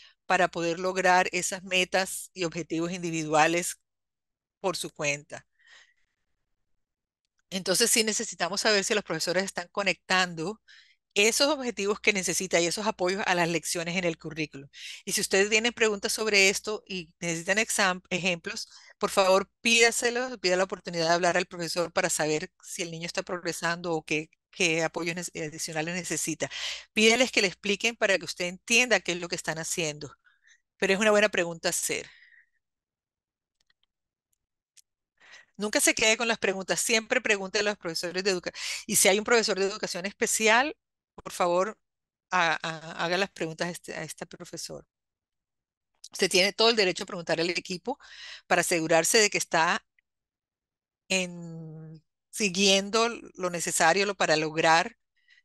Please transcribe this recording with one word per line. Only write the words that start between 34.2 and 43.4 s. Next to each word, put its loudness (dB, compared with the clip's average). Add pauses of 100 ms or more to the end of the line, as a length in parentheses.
Nunca 0
se 6
quede 4
con -2
las 0
preguntas, -2
siempre 0
pregunte 0
a 2
los 0
profesores -6
de 2
educa-, -2 (340)
y 0
si 6
hay 6
un -4
profesor 4
de 2
educación -6
especial, 2 (380)
por -14
favor, 0 (540)
ha-, 2
ha-, -8
haga -2
las 0
preguntas -6